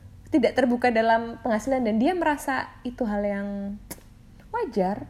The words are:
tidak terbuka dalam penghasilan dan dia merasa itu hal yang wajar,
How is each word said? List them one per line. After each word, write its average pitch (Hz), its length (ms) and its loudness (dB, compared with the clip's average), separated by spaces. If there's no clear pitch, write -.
tidak 233 240 2
terbuka 247 380 2
dalam 226 500 2
penghasilan 254 420 0
dan 220 140 2
dia 262 160 4
merasa 294 580 -2
itu 247 200 -6
hal 208 220 -2
yang 202 240 -2
wajar, 240 600 -2